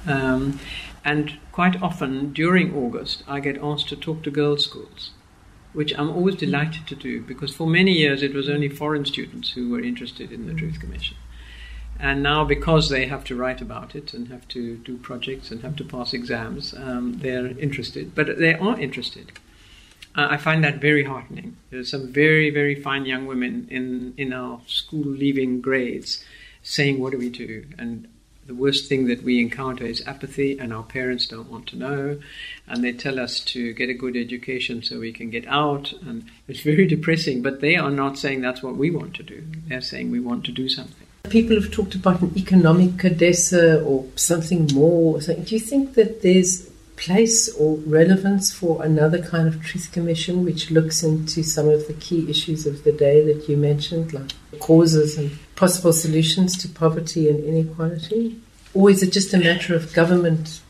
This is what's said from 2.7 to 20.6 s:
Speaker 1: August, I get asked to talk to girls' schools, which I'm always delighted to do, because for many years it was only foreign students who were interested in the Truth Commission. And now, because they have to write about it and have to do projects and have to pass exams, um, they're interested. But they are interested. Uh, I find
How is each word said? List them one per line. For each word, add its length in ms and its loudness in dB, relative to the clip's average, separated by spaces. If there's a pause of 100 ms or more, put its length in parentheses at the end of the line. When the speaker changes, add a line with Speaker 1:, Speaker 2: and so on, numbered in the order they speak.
Speaker 1:
August, 540 -6
I 120 -6
get 220 -6
asked 280 -4
to 60 -10
talk 280 -8
to 60 -4
girls' 340 0
schools, 460 -12 (640)
which 260 -4
I'm 120 -2
always 240 0
delighted 540 -4
to 60 -12
do, 280 -10
because 320 -10
for 120 -4
many 260 6
years 300 2
it 120 -2
was 140 -2
only 200 -2
foreign 360 -4
students 480 -8
who 180 -6
were 100 -2
interested 520 -10
in 140 -12
the 80 -8
Truth 260 -6
Commission. 360 -10 (840)
And 220 -2
now, 220 2
because 460 2
they 160 0
have 180 -8
to 100 -8
write 260 -4
about 360 -12
it 180 -14
and 140 -12
have 200 -18
to 280 -10
do 220 -14
projects 520 -12
and 120 -12
have 140 -8
to 80 -10
pass 300 -8
exams, 600 -8
um, 440 -6
they're 300 -4 (100)
interested. 560 -6
But 240 -2
they 160 4
are 240 -2
interested. 540 -10 (800)
Uh, 160 4
I 60 0
find 260 2